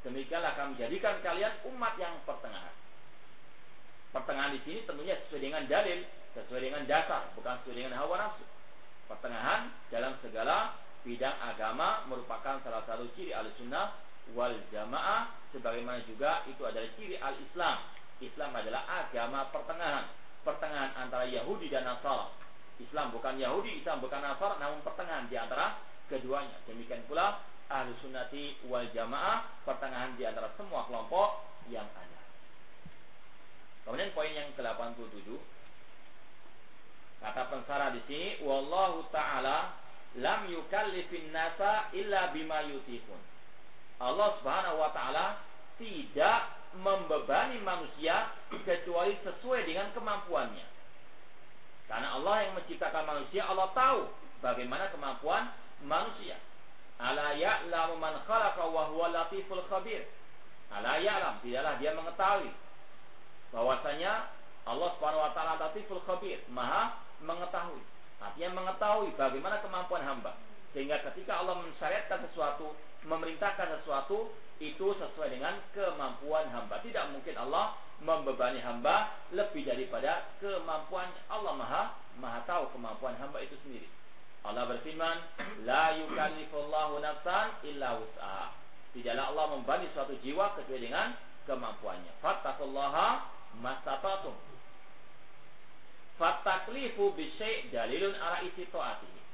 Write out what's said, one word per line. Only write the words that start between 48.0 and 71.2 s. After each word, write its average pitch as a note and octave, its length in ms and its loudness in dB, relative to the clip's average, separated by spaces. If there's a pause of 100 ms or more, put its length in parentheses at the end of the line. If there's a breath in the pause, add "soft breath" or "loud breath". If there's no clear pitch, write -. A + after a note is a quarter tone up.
kecuali F3+ 640 2
sesuai A3+ 400 0
dengan F#3 300 0
kemampuannya. F3 680 0 (1200)
Karena A#2 240 0
Allah G3 320 4
yang F#3+ 160 0
menciptakan D#3 480 0
manusia, D3 400 0
Allah F#3+ 240 4
tahu C4 320 6 (360)
bagaimana B2 520 0
kemampuan C#3+ 560 0 (360)
manusia. F#3 520 0 (600)
"Ala D3 400 2
ya'lamu E3+ 640 4
man D#3 240 0
khalaqa G#3 400 4
wa D#3+ 240 2
huwa E3+ 240 2
latiful F3+ 560 0
khabir." G3+ 400 0 (640)
Ala A#2 240 2
ya'lam, E3+ 480 2
tidaklah C3 320 2
dia C#3+ 160 2
mengetahui F#3+ 560 4 (1000)
bahwasanya D3 760 2 (400)
Allah D3 220 2 (100)
Subhanahu D3+ 240 4
wa D3+ 80 4
taala D#3+ 280 2
latiful F#3 440 -2
khabir, F#3+ 480 0
maha C#3+ 480 2 (240)
mengetahui. E3+ 560 -2 (400)
Artinya E3+ 400 -2
mengetahui G3 560 4
bagaimana C#3+ 480 2
kemampuan F3+ 400 0
hamba. B2 320 -2 (400)
Sehingga C#3 240 2 (120)
ketika F#3 280 0